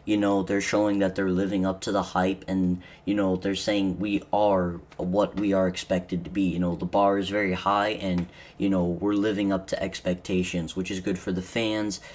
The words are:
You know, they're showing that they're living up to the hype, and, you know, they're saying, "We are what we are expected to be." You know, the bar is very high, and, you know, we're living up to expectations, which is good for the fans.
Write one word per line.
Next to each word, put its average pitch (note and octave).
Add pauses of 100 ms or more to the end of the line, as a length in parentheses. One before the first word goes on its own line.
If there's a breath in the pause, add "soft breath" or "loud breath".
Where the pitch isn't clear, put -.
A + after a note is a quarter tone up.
You G#2
know, G2+
they're G2+
showing G#2
that F#2+
they're F#2+
living F#2+
up F#2+
to G2
the G2
hype, F#2
and, F#2 (220 loud breath)
you G2+
know, F#2+
they're G2
saying, G2
"We G2+
are F#2 (160)
what F#2
we G2+
are F#2+
expected F2+
to -
be." G2
You F2
know, F2
the E2+
bar G2
is F#2+
very G2+
high, G2+
and, F#2 (320 loud breath)
you G2
know, F#2
we're F2
living G2+
up F#2
to -
expectations, F2+
which F#2
is F#2+
good G2
for -
the F#2
fans. G#2+ (140 loud breath)